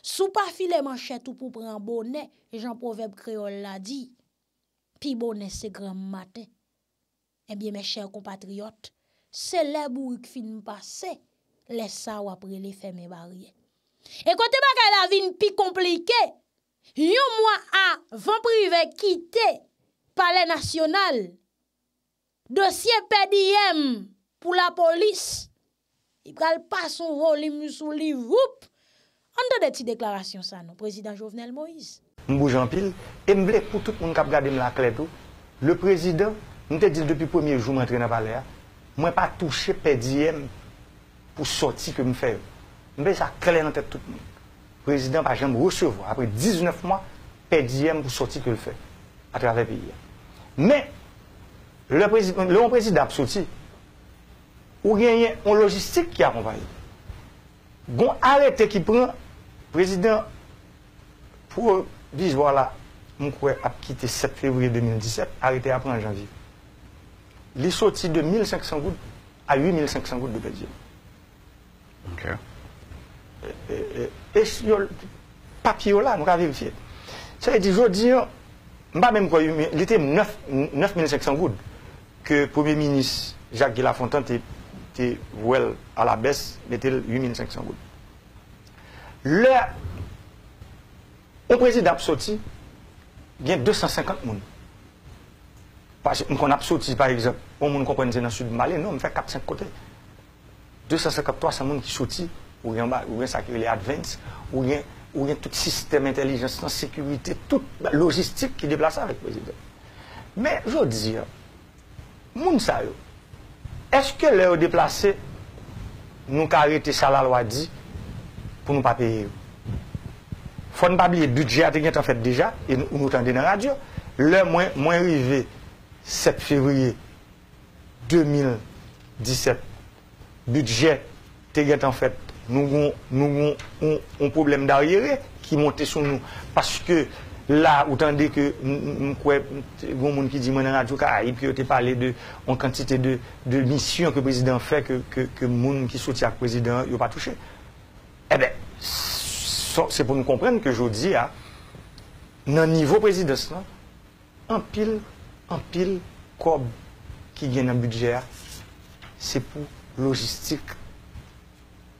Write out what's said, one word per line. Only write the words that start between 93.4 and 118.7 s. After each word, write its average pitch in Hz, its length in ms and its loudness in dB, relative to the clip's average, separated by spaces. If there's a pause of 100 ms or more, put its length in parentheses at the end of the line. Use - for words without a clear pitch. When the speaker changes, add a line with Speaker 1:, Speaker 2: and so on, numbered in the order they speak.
Speaker 2:
gen 135 240 0
desan 208 240 2
senkant 185 380 -4
moun, 110 120 -6 (1600)
paske - 280 -2
m 135 80 0
konn 143 160 4
ap - 100 -2
soti, 139 340 -2
pa 135 140 6
egzanp. 117 260 0 (200)
Yon 147 140 0
moun 139 140 -2
konprann 131 280 0
se 123 80 0
nan 120 100 -4
sid 123 140 -6
pou 113 80 -4
mwen 120 120 0
ale, 175 140 -2
non. 175 160 -4
M 127 60 -12
fè 156 100 -4
kat - 200 -6
senk - 160 -8
kote, - 180 -8 (1200)
desan 160 220 0
senkant 143 280 -4
twa 160 140 0
san 135 140 -4
moun 143 140 -4
ki - 80 -10
soti. 90 380 -6 (340)
Ou 113 120 -4
gen 117 80 0
yon 120 80 -2
bagay, 127 200 -4
ou 113 100 -4
gen 127 100 -4
sa 117 140 -2
ki 123 100 -8
rele 113 160 -2
advance. 131 480 -6 (320)
Ou 131 160 -2
gen, 143 160 -2 (300)
ou 139 160 -2
gen 143 100 -4
tout - 160 -10
sistèm 139 560 0
entèlijans 131 520 -2
nan 147 100 -4
sekirite, 143 640 -6 (140)
tout - 440 -2
lojistik 170 640 0
ki 151 120 -4
deplase 156 300 0
avèk 165 220 -6
prezidan. - 420 -10 (760)
Men 277 300 -2
jodi 113 500 0
a 110 60 -8 (1080)
moun 302 280 2
sa 123 220 2
yo, - 80 -8 (1040)
èske 269 360 4
lè 185 160 8
yo 175 120 6
deplase 170 560 4 (1120)
nou 151 220 0
ka 156 180 8
rete? 147 260 0
Sa 139 160 4
lalwa 131 320 4
di 120 220 -4 (1000)
pou 143 100 0